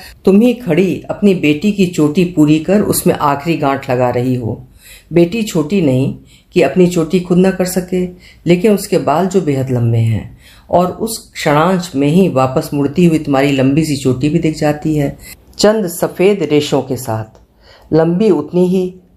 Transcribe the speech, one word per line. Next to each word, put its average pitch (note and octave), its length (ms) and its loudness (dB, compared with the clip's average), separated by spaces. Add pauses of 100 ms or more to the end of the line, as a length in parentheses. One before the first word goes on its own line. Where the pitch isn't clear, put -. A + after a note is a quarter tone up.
(240)
तुम G3+ 160 4
ही B3 140 4
खड़ी F3 560 -2
अपनी G3 240 2
बेटी D3+ 380 0
की G3 140 0
चोटी D#3+ 380 0
पूरी D#3 340 2
कर F#3 220 0
उसमें - 340 0
आखिरी C#3+ 440 -2
गांठ C3+ 320 -2
लगा B2 200 0
रही B2 240 -2
हो। B2 280 -6 (500)
बेटी E3+ 300 2
छोटी F#3 380 -2
नहीं C3 340 0 (380)
कि F3 100 4
अपनी F3+ 240 4
चोटी E3+ 340 0
खुद F3+ 180 0
न F#3+ 120 4
कर F#3 140 -4
सके, F3+ 400 -4 (420)
लेकिन F3+ 260 2
उसके F#3 260 -2
बाल D3 280 0
जो F#3+ 140 0
बेहद C3+ 300 -2
लंबे A#2 280 0
हैं A2+ 400 -2 (320)
और F3+ 220 2
उस - 420 -8
क्षणांश E3+ 600 0
में C#3 140 0
ही F3 200 4
वापस C3 460 0
मुड़ती C#3+ 300 0
हुई D#3+ 140 4
तुम्हारी C#3+ 340 0
लंबी C#3 320 2
सी D3 120 -2
चोटी B2+ 320 -2
भी E3 100 0
दिख D#3+ 180 -2
जाती D3+ 400 -2
है, C#3+ 200 -2 (420)
चंद G#3+ 280 2
सफेद F3+ 560 0
रेशों D3 400 0
के C3 140 -6
साथ, A2 440 -8 (520)
लंबी E3+ 380 2
उतनी E3+ 380 0
ही F#3 260 -2 (220)